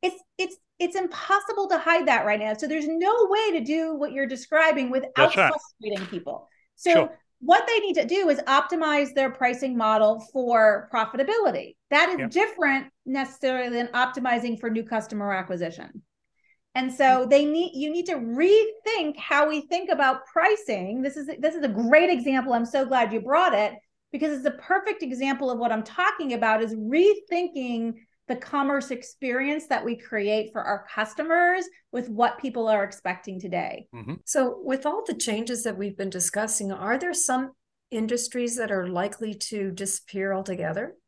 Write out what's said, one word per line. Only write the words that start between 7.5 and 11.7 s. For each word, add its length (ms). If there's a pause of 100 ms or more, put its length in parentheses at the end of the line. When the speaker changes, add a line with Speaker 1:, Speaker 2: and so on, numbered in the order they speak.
Speaker 1:
they 140
need 160
to 100
do 240
is 120
optimize 760
their 160
pricing 440
model 440 (120)
for 600
profitability. 840 (140)